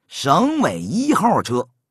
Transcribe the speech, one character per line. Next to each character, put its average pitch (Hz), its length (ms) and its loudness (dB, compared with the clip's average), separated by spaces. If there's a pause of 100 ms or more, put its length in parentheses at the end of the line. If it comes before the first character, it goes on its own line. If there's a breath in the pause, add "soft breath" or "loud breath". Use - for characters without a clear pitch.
省 233 540 0
委 107 200 0
一 220 320 -2
号 196 300 2
车 123 260 -4 (220)